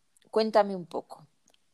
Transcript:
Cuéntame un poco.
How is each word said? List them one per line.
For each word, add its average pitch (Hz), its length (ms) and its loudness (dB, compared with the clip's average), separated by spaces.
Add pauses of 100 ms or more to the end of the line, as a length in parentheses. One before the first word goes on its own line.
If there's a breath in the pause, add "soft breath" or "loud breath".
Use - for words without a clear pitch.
(320)
Cuéntame 214 440 2
un 175 100 -10
poco. - 400 -14 (480)